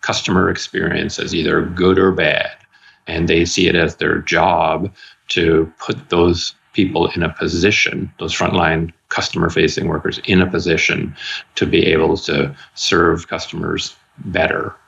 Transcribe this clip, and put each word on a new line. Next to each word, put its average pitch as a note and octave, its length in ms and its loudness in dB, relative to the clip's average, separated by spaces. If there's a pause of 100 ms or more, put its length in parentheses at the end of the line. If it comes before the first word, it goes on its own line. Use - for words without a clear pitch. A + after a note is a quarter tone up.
customer F#2 480 0
experience E2 680 -4
as E2+ 160 -6
either D#2+ 260 0
good F2+ 380 2
or F#2+ 120 6
bad. D#2+ 400 0 (560)
And E2 200 -2
they E2+ 180 4
see F2+ 220 0
it E2 80 2
as D#2+ 220 0
their D#2 220 0
job E2 720 0 (380)
to D#2+ 500 2
put - 300 -10
those F2 440 2 (200)
people F2+ 420 0
in F2 80 -2
a D#2+ 60 0
position, - 880 0
those E2 160 -6
frontline E2+ 560 0 (180)
customer-facing E2 760 0
workers D#2+ 380 -4
in F#2 160 4
a F#2 80 2
position D#2+ 680 0 (400)
to - 100 0
be D2 200 2
able D#2+ 320 2
to - 360 -2 (200)
serve E2+ 560 0
customers - 680 -6 (300)
better F#2+ 500 -2 (120)